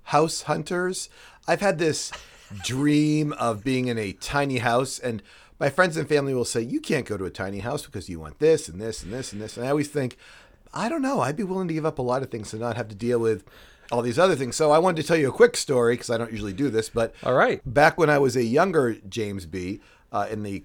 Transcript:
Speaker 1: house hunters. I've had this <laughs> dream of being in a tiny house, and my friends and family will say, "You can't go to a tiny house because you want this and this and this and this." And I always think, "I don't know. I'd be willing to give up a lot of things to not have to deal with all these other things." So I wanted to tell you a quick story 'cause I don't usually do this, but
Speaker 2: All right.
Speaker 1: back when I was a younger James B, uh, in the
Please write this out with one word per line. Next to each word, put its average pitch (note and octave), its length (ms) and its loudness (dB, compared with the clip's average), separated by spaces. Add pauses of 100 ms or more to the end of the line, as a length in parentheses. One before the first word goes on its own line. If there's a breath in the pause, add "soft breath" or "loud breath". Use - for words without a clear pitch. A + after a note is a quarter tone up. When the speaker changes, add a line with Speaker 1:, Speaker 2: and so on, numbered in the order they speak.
Speaker 1:
house D#3+ 400 2
hunters. F3+ 680 -4 (380 loud breath)
I've E3 140 2
had G3 160 2
this D#3 340 0 (260 loud breath)
<laughs> G2+ 260 -16
dream D3 680 2
of A2+ 300 -2
being B2+ 240 0
in A#2+ 100 -2
a G2+ 160 -4
tiny C#3 440 -2
house, B2 420 0
and A2+ 220 -6 (380 soft breath)
my C#3+ 100 2
friends E3 280 2
and D3 100 -4
family C#3+ 260 2
will B2 120 0
say, A#2+ 160 -2
"You E3+ 180 -4
can't D3+ 260 -2
go G#2 120 -6
to F#2+ 80 -4
a F2 40 -4
tiny G2 300 -6
house B2 260 -6
because - 240 -12
you E2 100 -10
want D2+ 200 -14
this D#3 280 4
and E2+ 140 -10
this A2 220 -8
and F2+ 100 -10
this B2+ 180 -10
and G2+ 100 -10
this." G#2+ 160 -12
And A#2+ 80 -6
I C3 40 -2
always D3 200 0
think, C3 280 -4 (560 loud breath)
"I G3 160 -2
don't D#4 140 -2
know. C4 180 0
I'd C#3 160 -2
be G#3+ 60 -2
willing F#3+ 240 -4
to E3 60 -2
give D#3 120 -2
up D3+ 140 -4
a B2+ 40 -2
lot B2+ 200 0
of B2 80 -12
things G#2+ 200 -8
to A2 60 -10
not A2+ 200 -4
have A2 120 -6
to G#2+ 60 -14
deal A#2+ 240 0
with A2+ 240 2 (480 loud breath)
all A#2+ 100 2
these B2 180 0
other F3+ 160 6
things." B2 200 -4
So D3+ 160 4
I D#3 80 8
wanted E3+ 240 2
to - 40 -8
tell E3 100 4
you C#3+ 120 2
a - 40 -6
quick A#3+ 220 6
story B2 420 2
'cause - 120 -8
I A#2 80 0
don't A2+ 140 -4
usually G#2 220 -6
do C3+ 160 0
this, A2 200 0
but A2+ 240 -2 (100)
Speaker 2:
All B2+ 120 2
right. F#3+ 280 2
Speaker 1:
back D3 340 4
when D#3+ 120 4
I D3 80 4
was C3 180 2
a B2+ 80 2
younger C#3 520 2 (120)
James G2 380 -6
B, F2+ 360 -8 (300 soft breath)
uh, G2+ 180 -2
in G#2+ 140 -6
the G2 220 -6